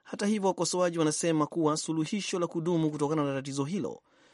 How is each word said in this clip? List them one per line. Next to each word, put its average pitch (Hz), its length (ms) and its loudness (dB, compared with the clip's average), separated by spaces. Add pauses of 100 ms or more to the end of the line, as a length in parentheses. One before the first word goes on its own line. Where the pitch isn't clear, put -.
Hata - 220 -6
hivyo, 202 220 2
wakosoaji 175 520 2
wanasema 156 480 2
kuwa 156 300 2
suluhisho 165 640 -2
la 170 80 0
kudumu 165 440 0
kutokana 147 320 0
na 139 100 0
tatizo 139 300 -4
hilo 143 380 -6 (320)